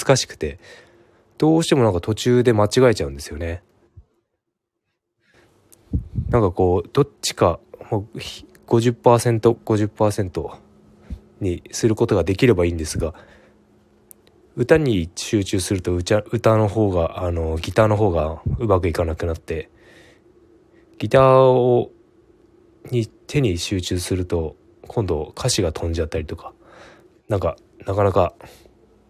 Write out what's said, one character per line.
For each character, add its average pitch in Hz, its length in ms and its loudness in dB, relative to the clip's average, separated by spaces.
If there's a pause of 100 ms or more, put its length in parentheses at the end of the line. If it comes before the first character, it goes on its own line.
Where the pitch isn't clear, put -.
(160)
し - 80 -2
く - 120 -14
て、 - 220 -10 (760)
ど 160 220 4
う 165 40 2
し - 60 -4
て 165 60 2
も 127 100 4
な 110 60 4
ん - 20 0
か 87 80 -2
途 107 140 -4
中 123 280 2
で 117 120 4
間 104 120 4
違 - 20 -10 (220)
え 104 40 2
ち - 100 -4
ゃ - 20 -2
う 69 40 -8
ん 69 40 -12
で 69 60 -14
す - 80 -14
よ 76 80 -12
ね。 85 260 -6 (2750)
な 123 80 0
ん 110 40 2
か 92 100 0
こ 92 320 2
う、 - 60 -18
ど 143 120 0
っ 139 60 0 (120)
ち - 140 -6
か、 85 260 0 (300)
も 107 240 -4
う、 127 40 -12
ひ-、 - 280 -16 (200)
五 117 140 2
十 120 140 0
パ 120 220 4
ー - 20 0
セ 117 120 0
ン 113 100 0
ト、 117 220 2
五 113 140 0
十 107 120 0
パ - 180 -2
ー 104 40 2
セ 101 120 -4
ン 92 80 -6
ト - 260 -8 (840)
に 87 300 -4
す - 160 -2
る 110 100 2
こ 117 100 0
と 107 100 0
が 85 80 0
で 95 100 0
き - 120 2
れ 95 80 6
ば 87 100 2
い 87 60 0
い - 20 -4
ん 82 60 -6
で 78 80 -6
す 80 120 -8
が、 80 160 -4 (1400)
歌 156 200 4
に 104 360 0
集 101 300 -2
中 95 160 -2
す 101 140 -4
る 92 80 -4
と、 90 120 -2
う 87 80 -2
ち 107 120 0
ゃ-、 107 180 0
歌 113 240 2
の 107 100 2
方 101 240 0
が、 90 340 -2
あ 87 60 -2
の、 80 260 -4
ギ 82 160 -8
タ 110 120 4
ー - 40 4
の 107 80 2
方 104 140 2
が 80 320 -4 (160)
う 120 80 -4
ま 95 140 2
く 90 80 -2
い 78 60 -2
か 87 100 -2
な 80 100 -4
く 87 120 -6
な 82 80 -4
っ - 20 -6
て、 - 320 -10 (1300)
ギ 107 120 -6
タ 135 80 6
ー 131 320 6
を、 123 420 2 (960)
に、 117 160 -2
手 - 360 -6
に 90 160 0
集 92 240 -4
中 92 160 -4
す 92 180 -4
る 90 80 -4
と、 85 320 -4 (300)
今 113 180 -4
度 78 320 -6
歌 123 140 -4
詞 - 100 -2
が 85 120 -2
飛 - 140 -8
ん 85 60 -4
じ 82 80 -4
ゃ 80 60 -2
っ - 20 -14
た - 80 -8
り 80 80 -6
と - 120 -10
か、 - 180 -18 (760)
な 107 80 -2
ん 90 40 -4
か、 - 180 -4 (260)
な 98 100 -6
か 104 80 2
な 98 100 4
か 90 220 2 (760)